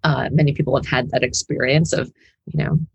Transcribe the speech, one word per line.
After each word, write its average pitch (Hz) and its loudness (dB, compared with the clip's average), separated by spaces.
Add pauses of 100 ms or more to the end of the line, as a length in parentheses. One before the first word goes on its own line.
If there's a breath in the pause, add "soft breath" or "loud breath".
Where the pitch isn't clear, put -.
uh, 135 0
many 147 4
people 139 0
have 135 -2
had 127 0
that 127 0
experience 135 0
of, - -4 (340 soft breath)
you 156 -4
know, 151 0 (160)